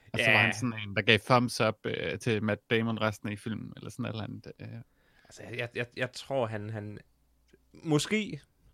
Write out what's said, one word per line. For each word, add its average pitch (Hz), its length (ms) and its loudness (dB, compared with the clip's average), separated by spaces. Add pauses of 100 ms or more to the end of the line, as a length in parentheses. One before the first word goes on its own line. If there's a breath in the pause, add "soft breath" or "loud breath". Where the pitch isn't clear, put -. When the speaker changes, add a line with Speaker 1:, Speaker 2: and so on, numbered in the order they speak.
(120)
Speaker 1:
Og 113 60 0
så 117 60 4
var 110 80 6
Speaker 2:
Ja. 107 60 8
Speaker 1:
han 95 160 4
sådan 113 200 -2 (140)
en, 98 80 -8
der 107 60 2
gav 110 160 8
thumbs 123 420 4
up, 110 140 4 (100)
øh, 104 340 -2
til 107 240 0
Matt 104 280 -2
Damon 113 300 2
resten 107 280 -2
af 104 100 -6
filmen, - 380 -8
eller - 140 -14
sådan 117 140 -8
et 110 60 -4
eller 110 140 -6
andet, 107 360 -12
øh. 110 80 -14 (560 soft breath)
Speaker 2:
Altså, - 180 -20
jeg, 107 160 -10
jeg, 120 160 -4
jeg, 120 120 -4 (100)
jeg 120 160 -4
tror, 135 340 -4
han, 107 240 -6
han, 104 280 -10 (760)
måske 165 680 0 (340)